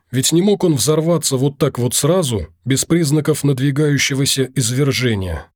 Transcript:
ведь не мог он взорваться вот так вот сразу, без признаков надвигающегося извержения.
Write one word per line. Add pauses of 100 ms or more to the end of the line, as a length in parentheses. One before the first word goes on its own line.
(100)
ведь
не
мог
он
взорваться
вот
так
вот
сразу, (180)
без
признаков
надвигающегося
извержения.